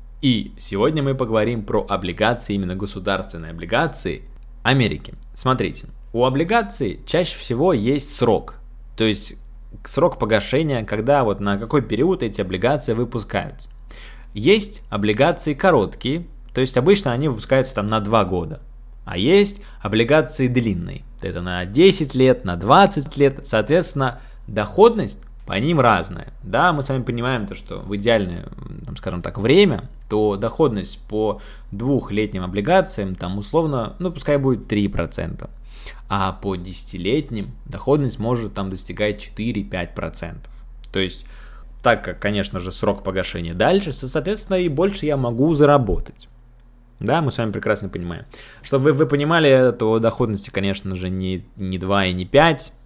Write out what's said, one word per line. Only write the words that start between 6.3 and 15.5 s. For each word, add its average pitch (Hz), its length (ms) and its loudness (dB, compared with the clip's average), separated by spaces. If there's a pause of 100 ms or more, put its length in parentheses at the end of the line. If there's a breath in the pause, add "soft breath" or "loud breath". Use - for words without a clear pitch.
чаще 170 320 0
всего 147 360 2
есть 131 420 0
срок, 117 400 2 (400)
то 110 100 0
есть - 320 -2 (480)
срок - 340 0
погашения, 120 640 2
когда 117 400 2
вот 104 160 0
на 101 180 0
какой 113 240 0
период 123 400 0
эти 110 200 -2
облигации 104 520 0
выпускаются. 113 760 -6 (640 loud breath)
Есть 196 560 2
облигации 113 640 2